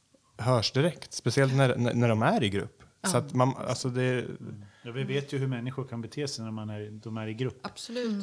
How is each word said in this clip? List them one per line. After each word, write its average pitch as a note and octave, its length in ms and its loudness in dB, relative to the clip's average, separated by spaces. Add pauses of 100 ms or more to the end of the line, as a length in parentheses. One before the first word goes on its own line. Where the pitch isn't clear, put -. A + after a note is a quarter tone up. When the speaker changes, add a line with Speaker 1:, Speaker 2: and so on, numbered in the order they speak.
(380)
Speaker 1:
hörs A#2 340 2
direkt, - 420 0
speciellt C3+ 420 2
när, C3+ 200 6
när, A#2+ 180 2
när A#2+ 160 4
de A2 120 4
är F3 220 4
i G2+ 60 4
grupp. F#2+ 280 -4 (260)
Så - 140 2
Speaker 2:
Ja. - 20 2
Speaker 1:
att - 140 -4
man, C3 240 4
alltså - 320 -2
det B2+ 300 2
Speaker 3:
Mm. G2+ 460 -8 (180)
Ja, A#2+ 80 -10
vi C3 120 -4
vet C#3 300 -2
ju C#3+ 40 0
hur C3+ 100 0
människor B2+ 400 -4
kan A#2 140 -6
bete C#3 260 -6
sig A2+ 180 -8
när A2 60 -6
man G#2+ 180 -6
är, G#2 220 -8
de A2 260 -10
är A2 100 -6
i A2 60 -4
grupp. B2 320 -4
Speaker 4:
Absolut. A#3 420 -6 (160)